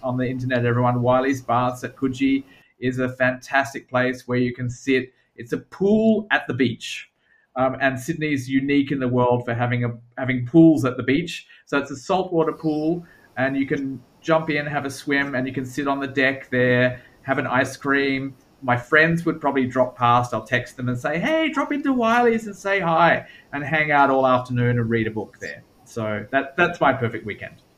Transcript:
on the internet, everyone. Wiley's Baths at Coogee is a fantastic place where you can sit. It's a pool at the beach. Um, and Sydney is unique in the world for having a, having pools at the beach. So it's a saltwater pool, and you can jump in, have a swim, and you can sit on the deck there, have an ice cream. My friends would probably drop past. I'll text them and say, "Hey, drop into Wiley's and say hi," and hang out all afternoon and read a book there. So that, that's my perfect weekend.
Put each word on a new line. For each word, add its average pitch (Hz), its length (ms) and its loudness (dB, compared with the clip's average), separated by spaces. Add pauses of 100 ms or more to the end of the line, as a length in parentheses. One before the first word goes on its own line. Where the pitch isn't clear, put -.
on 127 140 -2
the 127 100 0
internet, 127 380 -2
everyone. 123 360 2
Wiley's 131 400 2
Baths 123 420 -2
at 123 120 -10
Coogee 135 480 0 (360)
is 127 200 -2
a 127 100 0
fantastic 127 800 -2
place 127 380 -2
where 123 100 -2
you 123 160 0
can 123 160 -6
sit. 131 440 -2 (220)
It's 120 180 -12
a 135 60 -4
pool 214 720 2
at 147 160 0
the 139 60 -6
beach. - 560 -4 (460)
Um, 131 260 0
and 131 180 -2
Sydney 151 340 -4
is 127 160 -4
unique 139 420 2
in 139 80 -2
the 127 80 -2
world 123 380 2
for 117 80 -4
having 123 300 -2
a, 117 60 -2 (280)
having 127 280 -4
pools 160 400 8
at 127 120 -2
the 120 60 -6
beach. - 440 -2 (180)
So 143 120 -2
it's 139 120 -2
a 143 60 -10
saltwater 175 580 0
pool, 160 520 -2 (320)
and 135 200 -2
you 135 80 0
can 135 360 -4 (200)
jump 160 280 0
in, 147 160 -2
have 147 200 -4
a 135 60 -6
swim, 139 420 -2
and 127 140 -2
you 127 60 -8
can 135 120 -6
sit 139 220 -6
on 139 120 0
the 139 80 -4
deck 135 420 -2
there, 123 520 2 (200)
have 135 160 -2
an 139 100 -2
ice 123 300 -2
cream. 139 580 -2 (260)
My 123 140 0
friends 160 500 2
would 156 140 -2
probably 135 280 0
drop 127 300 0
past. 120 360 2
I'll 110 100 -4
text - 320 -4
them 123 140 -6
and 123 80 -4
say, 151 220 -4
"Hey, 320 300 0
drop 285 220 -4
into 285 220 -2
Wiley's 233 540 2
and 196 80 -12
say 196 240 -2
hi," 165 460 2 (280)
and 143 100 -8
hang 151 280 0
out 139 180 6
all 131 180 4
afternoon 123 520 2
and 113 100 0
read 113 180 2
a 107 40 -2
book 107 280 -8
there. 73 240 -16 (220)
So 107 460 -6
that, 139 260 -2
that's 170 240 0
my 143 120 4
perfect 113 320 -4
weekend. 95 300 -12 (220)